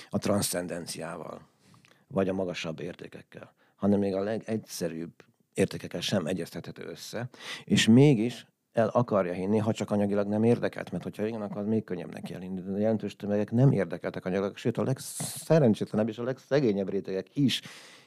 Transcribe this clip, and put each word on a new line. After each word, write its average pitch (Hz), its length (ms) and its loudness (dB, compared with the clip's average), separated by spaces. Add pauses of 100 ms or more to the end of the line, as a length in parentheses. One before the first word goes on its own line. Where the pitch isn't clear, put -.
(100)
a 101 80 -2
transzcendenciával, 87 1200 -4 (680)
vagy 95 220 0
a 95 60 0
magasabb 87 460 -4
értékekkel, - 760 -14 (220)
hanem 101 220 4
még 98 160 0
a 98 80 0
legegyszerűbb 95 920 -6 (420)
értékekkel 90 460 -2
sem 85 260 0
egyeztethető 85 600 -6
össze, 101 420 -10 (360)
és 98 240 2
mégis 123 580 6 (260)
el 113 160 2
akarja 98 440 2
hinni, 95 260 0
ha 107 140 2
csak - 180 -6
anyagilag 101 380 2
nem 107 160 0
érdekelt, 110 460 2
mert 87 120 -6
hogyha 101 240 -6
igen, 113 160 -6
akkor 101 160 -8
az 101 80 -4
még 110 180 2
könnyebb - 280 -8
neki - 220 -12
elhinni. 92 260 -8
De 98 120 -6
a 95 60 -4
jelentős 107 380 0
tömegek 104 340 -2
nem 127 220 6
érdekeltek 90 520 -4
anyagilag, 98 320 -2
sőt, 117 220 -4
a 107 40 0
legszerencsétlenebb 113 1300 2
és 110 100 -8
a 120 40 -6
legszegényebb 120 680 0
rétegek 95 480 -4
is 135 240 4 (460)